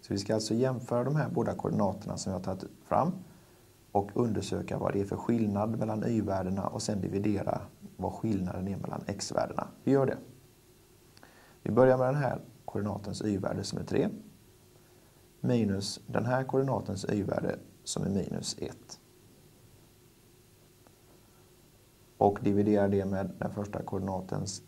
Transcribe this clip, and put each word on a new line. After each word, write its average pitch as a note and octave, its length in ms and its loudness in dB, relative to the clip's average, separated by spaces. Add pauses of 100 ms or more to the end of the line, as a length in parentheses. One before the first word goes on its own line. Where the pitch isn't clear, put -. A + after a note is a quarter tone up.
Så - 120 -6
vi G2+ 60 2
ska G2 160 0
alltså A2 200 2
jämföra B2 500 2
de C#3 120 2
här C#3 120 2
båda G#2+ 260 0
koordinaterna G2 640 0
som F#2+ 160 -4
jag F#2 60 -2
har F#2 60 -8
tagit F#2+ 260 -6 (140)
fram D#3 280 4 (800)
och G2+ 220 0
undersöka G2 640 -2
vad F#2 140 0
det G2+ 80 0
är G2 40 0
för G2 120 -4
skillnad A2 640 0
mellan A2 260 -2
y-värdena F#2+ 640 0
och - 140 -6
sen G#2 180 -2
dividera G2 600 0 (360)
vad F#2+ 160 -4
skillnaden F#2 560 -2
är G2 80 -4
mellan - 300 -6
x-värdena. - 600 -4 (160)
Vi B2+ 80 6
gör C#3 140 6
det. - 120 -2 (1400)
Vi G#2+ 80 -2
börjar B2+ 280 8
med B2+ 80 4
den C#3+ 160 2
här A#2+ 180 -2 (240)
koordinatens G2+ 580 -4
y-värde G2+ 420 0
som - 140 -6
är - 60 -4
tre - 240 2 (1300)
minus G#2 640 2
den A#2+ 200 0
här B2+ 180 2
koordinatens C3 600 0
y-värde - 540 0 (260)
som - 180 -4
är - 80 0
minus - 480 -4
ett. - 420 -10 (3250)
Och G2+ 240 6
dividerar G2+ 460 4
det G2 160 2
med F#2+ 340 -2
den - 160 -4
första G2+ 280 -6
koordinatens F#2+ 840 -6